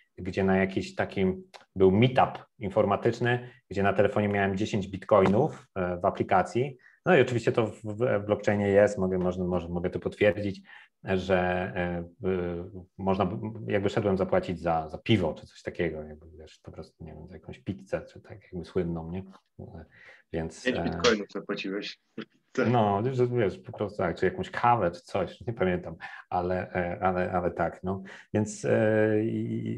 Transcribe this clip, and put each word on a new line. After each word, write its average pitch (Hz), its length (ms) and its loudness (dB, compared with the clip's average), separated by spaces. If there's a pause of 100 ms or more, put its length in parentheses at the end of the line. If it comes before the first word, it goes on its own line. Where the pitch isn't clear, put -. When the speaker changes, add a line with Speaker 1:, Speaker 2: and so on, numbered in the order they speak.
(180)
Speaker 1:
gdzie 92 260 -4
na 95 140 4
jakiś 95 380 -2
takim 95 480 -2 (320)
był 95 160 6
meetup 110 540 4 (140)
informatyczny, 110 880 0 (200)
gdzie 98 140 -2
na 190 100 4
telefonie 104 340 2
miałem 98 300 0
dziesięć 101 300 -2
bitcoinów, 101 880 4
e, 90 220 -2
w 90 80 -2
aplikacji. 101 720 0 (280)
No 175 120 6
i 135 40 8
oczywiście 120 300 0
to 113 160 2
w, - 160 -10
w 107 420 -2
blockchainie 101 420 2
jest, 101 300 6
mogę, 92 200 0
można, 90 280 0
może, 87 240 -2
mogę 87 200 -2
to 90 100 -6
potwierdzić, 101 600 0 (420)
że, 95 340 2 (380)
e, 87 240 -2 (300)
y, 87 340 -2 (340)
można, 95 280 0
b-, 110 260 -4 (160)
jakby 101 220 0
szedłem 98 280 0
zapłacić 92 440 0
za, 80 280 -2
za - 80 -12
piwo 87 360 2
czy - 140 -18
coś - 140 -20
takiego, 78 420 -4
jakby, 78 220 -18 (120)
wiesz, - 260 -20
po 87 80 -20
prostu, - 320 -18
nie 80 100 -14
wiem, 80 140 -16
za - 60 -20
jakąś - 260 -16
pizzę - 420 -8
czy - 200 -20
tak - 220 -18
jakby 85 220 -12
słynną, 85 460 -4
nie? 95 120 -8 (360)
E, - 260 -16 (480)
więc, 80 300 -8
Speaker 2:
Pięć 123 140 -2
Speaker 1:
e, - 60 -2
Speaker 2:
bitcoinów 101 500 0
zapłaciłeś. 101 640 -8 (720)
Speaker 1:
No, 104 300 4 (100)
że, 123 160 2
wiesz, 120 320 0
po - 120 -16
prostu - 260 -6
tak, 87 200 -2
czy - 80 0
jakąś 92 240 -2
kawę, 113 420 2
czy - 100 -10
coś, - 460 -6
nie 90 60 -4
pamiętam, 87 420 -2 (340)
ale, 92 440 -2
e, 87 300 -2
ale, 92 280 0
ale 90 200 0
tak, - 320 -4
no. 95 200 -4 (300)
Więc, 107 320 -2
e, 110 580 4
i, 113 440 -4 (100)